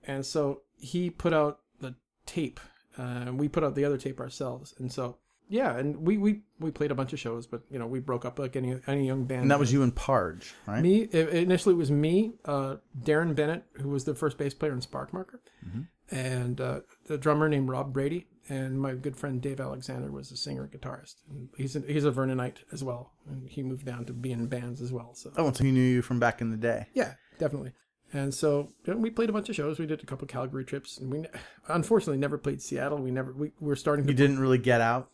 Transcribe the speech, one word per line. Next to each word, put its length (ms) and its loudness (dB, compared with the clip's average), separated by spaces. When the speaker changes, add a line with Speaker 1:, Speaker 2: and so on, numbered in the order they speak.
Speaker 1:
And 200 -4
so 380 0
he 320 -4
put 220 0
out 260 2
the 160 -10
tape, 360 -6
uh, 60 -10
and 380 -6
we 80 2
put 160 2
out 100 0
the 100 2
other 140 2
tape 220 -6
ourselves. 580 -8
And 140 -6
so, 240 -6
yeah, 280 0
and 200 -2
we, 120 4
we, 240 2
we 100 -2
played 220 -2
a 20 0
bunch 180 -2
of 60 -6
shows, 300 -6
but, 200 -8
you 120 -8
know, 80 -6
we 100 -4
broke 260 -4
up 140 -8
like 160 -4
any, 220 -2
any 220 0
young 160 0
band 180 -2
Speaker 2:
And 80 6
that 80 6
was 120 4
Speaker 1:
does. 40 6
Speaker 2:
you 80 6
and 120 4
Parge, 600 0
right? 140 0
Speaker 1:
Me, 300 6
i-, 40 4
initially 580 6
it 40 4
was 120 2
me, 440 4
uh, 320 -2
Darren 320 4
Bennett, 300 0
who 80 -4
was 160 0
the 100 0
first 240 -2
bass 160 -2
player 180 -2
in 80 -4
Sparkmarker, 600 -10
Speaker 2:
Mm-hmm. 140 -6
Speaker 1:
and, 460 -2
uh, 200 -4
the 120 -4
drummer 300 4
named 200 2
Rob 240 -4
Brady, 340 -2
and 320 -4
my 140 -2
good 220 -6
friend 240 -4
Dave 200 -6
Alexander 500 -8
was 200 -10
the 60 -14
singer 280 -6
and 80 -14
guitarist. 420 -12
And 260 -12
he's 200 -4
a, 40 -2
he's 240 0
a 60 6
Vernonite 460 -2
as 100 -8
well, 300 -8
and 200 -12
he 140 -8
moved 240 -6
down 200 -8
to 60 -10
be 200 -4
in 140 -2
bands 360 -6
as 100 -4
well. 220 -8
So. 220 -16
Speaker 2:
Oh, 160 4
so 100 2
he 80 6
knew 100 8
you 220 6
from 160 0
back 220 4
in 100 0
the 60 -2
day. 360 0
Speaker 1:
Yeah, 220 0
definitely. 320 -2
And 220 -2
so, 340 2
you 80 -2
know, 80 -2
we 100 2
played 200 0
a 20 0
bunch 160 -2
of 60 -4
shows. 240 -2
We 80 -2
did 160 -4
a 40 -16
couple 200 -10
Calgary 380 -6
trips, 340 -10
and 120 -8
we 100 -2
ne-, 80 -10
unfortunately 500 2
never 180 0
played 240 -4
Seattle. 380 -4
We 140 -4
never, 200 -4
we, 280 -6
we 80 -4
were 80 2
starting 300 2
to 40 4
Speaker 2:
You 60 4
didn't 240 6
really 180 6
get 220 6
out? 340 2